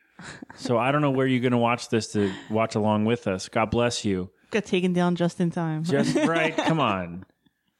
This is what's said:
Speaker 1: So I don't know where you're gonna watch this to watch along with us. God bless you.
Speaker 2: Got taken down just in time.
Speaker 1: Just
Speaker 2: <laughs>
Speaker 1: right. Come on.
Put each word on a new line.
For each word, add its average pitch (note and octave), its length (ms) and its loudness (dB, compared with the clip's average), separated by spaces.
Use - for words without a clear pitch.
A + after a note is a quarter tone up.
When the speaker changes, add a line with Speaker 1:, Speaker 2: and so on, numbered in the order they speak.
Speaker 1:
So A#2+ 220 0
I B2+ 140 2
don't D3 100 2
know C#3+ 80 2
where C3 160 2
you're B2+ 160 2
gonna B2 160 2
watch A#2 320 0
this A2 220 0
to G2+ 200 0
watch A2 240 0
along G#2+ 300 2
with A#2 220 0
us. G2 240 -4
God A2 200 0
bless A#2 340 0
you. F#2 260 -2
Speaker 2:
Got G#3+ 140 -2
taken F#3 300 0
down F3 220 2
just F3 240 -2
in F3 100 2
time. D#3+ 340 -4
Speaker 1:
Just D#3+ 320 0
Speaker 2:
<laughs> - 0 -
Speaker 1:
right. E3 400 0
Come D#3+ 240 0
on. F#2 460 -2